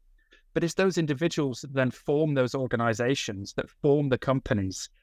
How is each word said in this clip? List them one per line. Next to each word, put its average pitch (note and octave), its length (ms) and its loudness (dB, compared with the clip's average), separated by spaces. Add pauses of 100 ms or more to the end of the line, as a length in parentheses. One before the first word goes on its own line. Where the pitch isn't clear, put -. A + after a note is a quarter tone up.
(540)
But D#3+ 80 0
it's E3 120 -2
those F#3+ 220 2
individuals D3+ 640 -2
that C3+ 120 -12
then C3 160 2
form D3+ 440 0
those B2+ 200 2
organizations, A#2 1000 0
that - 140 -4
form D3 400 2
the B2 100 2
companies, A2+ 680 -2 (140)